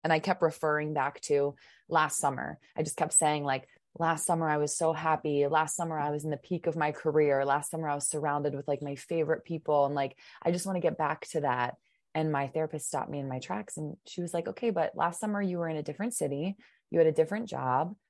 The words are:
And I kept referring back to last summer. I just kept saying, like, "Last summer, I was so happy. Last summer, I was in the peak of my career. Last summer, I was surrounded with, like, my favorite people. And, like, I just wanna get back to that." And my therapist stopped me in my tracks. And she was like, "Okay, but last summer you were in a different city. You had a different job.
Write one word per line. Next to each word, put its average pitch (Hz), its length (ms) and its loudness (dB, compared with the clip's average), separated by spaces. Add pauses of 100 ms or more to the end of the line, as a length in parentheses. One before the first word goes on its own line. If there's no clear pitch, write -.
And 165 80 2
I 165 80 4
kept 190 220 0
referring 156 520 0
back 143 280 -2
to 143 340 2 (320)
last 156 300 2
summer. - 400 -2 (180)
I - 80 -2
just 156 140 -4
kept 160 160 0
saying, 151 300 4
like, 135 240 -2 (300)
"Last 165 280 0
summer, 165 240 2
I 151 80 2
was 147 180 0
so 160 160 2
happy. 156 560 2
Last 151 280 2
summer, 165 240 -2
I 147 100 0
was 147 160 -4
in 156 60 -2
the 143 60 -2
peak - 300 -4
of 160 80 -2
my 151 180 0
career. 143 520 4
Last 143 240 0
summer, 160 180 -4
I 143 80 0
was 143 120 -4
surrounded 147 480 -2
with, 135 120 -6
like, 143 140 -2
my 143 140 -6
favorite 160 500 -2
people. 151 400 2
And, 143 80 0
like, 139 240 -2 (240)
I 170 100 2
just 175 140 -2
wanna 185 160 -2
get 160 160 0
back 151 300 -2
to 156 140 -2
that." 127 360 0 (380)
And 156 160 0
my 139 160 0
therapist 156 400 -4
stopped - 240 -4
me 143 80 -4
in 135 100 -6
my 127 100 -4
tracks. 208 380 -8
And 156 280 -8
she - 160 -8
was 170 120 -6
like, 170 140 -2
"Okay, 226 240 -2
but 175 240 0
last 170 240 0
summer 208 220 -2
you 180 180 -2
were 165 100 -2
in 160 80 -2
a 151 60 -4
different 208 300 -6
city. 151 440 -2 (340)
You 170 80 2
had 160 80 8
a 156 60 4
different 196 340 0
job. 135 480 0 (140)